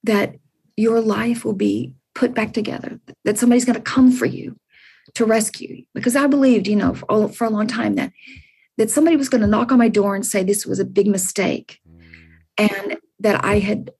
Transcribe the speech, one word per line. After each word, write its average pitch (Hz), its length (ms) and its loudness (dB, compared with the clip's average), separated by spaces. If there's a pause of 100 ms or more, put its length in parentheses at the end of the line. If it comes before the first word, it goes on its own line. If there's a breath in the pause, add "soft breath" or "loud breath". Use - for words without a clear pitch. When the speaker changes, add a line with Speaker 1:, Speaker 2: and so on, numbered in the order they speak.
Speaker 1:
that 208 320 0 (420)
your 226 240 2
life 226 420 -2
will 220 100 -2
be 196 400 -2 (220)
put 247 180 0
back 214 200 -4
together, - 460 -6 (260)
that 208 120 0
somebody's 247 280 4
gonna 247 160 -2
come 254 300 4
for - 140 0
you - 320 -6 (560 soft breath)
to 233 120 0
rescue 220 500 -2
you. - 80 -20 (100)
Because 240 220 -2
I 285 120 2
believed, 262 400 4
you 208 80 0
know, 190 200 2
for, - 160 -14
all, 208 160 2
for - 180 -4
a 226 40 -2
long 214 180 -2
time 220 280 -2
that, - 160 -4 (680 loud breath)
that 220 120 2
somebody 320 280 2
was 269 120 -2
gonna 220 180 2
knock 233 240 0
on 262 60 6
my 233 120 6
door 202 260 2
and 202 100 -6
say 190 180 -2
this 202 220 -2
was 190 140 -4
a 196 60 -2
big 196 220 0
mistake, - 800 -4
Speaker 2:
Mm. - 840 -6
Speaker 1:
and 196 260 -8 (220)
that 208 260 0
I 202 140 2
had 202 400 -4